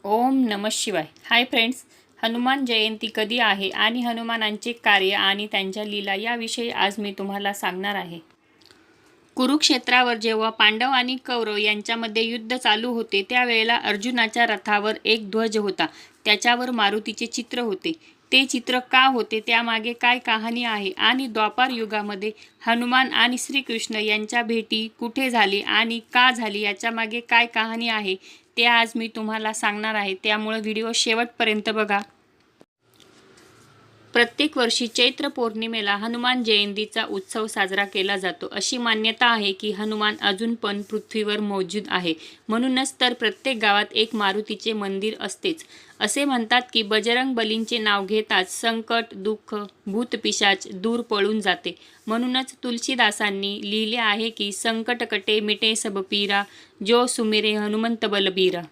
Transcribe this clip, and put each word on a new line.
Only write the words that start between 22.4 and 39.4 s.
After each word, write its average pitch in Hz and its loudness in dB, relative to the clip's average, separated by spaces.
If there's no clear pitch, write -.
हनुमान 247 2
आणि 240 4
श्रीकृष्ण 240 -4
यांच्या 214 -2
भेटी 226 -2
कुठे 254 -2
झाली 202 2
आणि 226 2
का 247 4
झाली, 220 -4
याच्यामागे 226 -2
काय 233 4
कहाणी 226 -2
आहे, 208 -2
ते 233 4
आज 233 4
मी 226 -4
तुम्हाला 220 -4
सांगणार 214 -2
आहे, 196 -2
त्यामुळे 214 0
व्हिडिओ 220 -4
शेवटपर्यंत 226 0
बघा. 208 0
प्रत्येक 247 2
वर्षी 233 0
चैत्र 247 0
पौर्णिमेला 226 -2
हनुमान 240 -2
जयंतीचा 214 0
उत्सव 208 -6
साजरा 196 0
केला 196 -2
जातो. 185 -6
अशी 208 -4
मान्यता 220 2
आहे 208 2